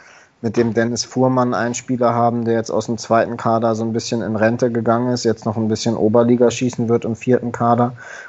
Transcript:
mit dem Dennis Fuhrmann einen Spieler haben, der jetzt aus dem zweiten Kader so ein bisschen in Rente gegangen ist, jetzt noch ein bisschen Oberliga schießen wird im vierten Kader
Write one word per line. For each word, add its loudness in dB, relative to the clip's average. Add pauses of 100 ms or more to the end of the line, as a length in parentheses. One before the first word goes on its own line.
(400)
mit -6
dem 2
Dennis 0
Fuhrmann 0
einen -2
Spieler 0
haben, 0
der 0
jetzt -2
aus -2
dem -4
zweiten 0
Kader 0
so -4
ein -4
bisschen -4
in -2
Rente 2
gegangen 0
ist, -2
jetzt -2
noch -2
ein 0
bisschen -2
Oberliga 4
schießen -2
wird 0
im -4
vierten 0
Kader 0 (360)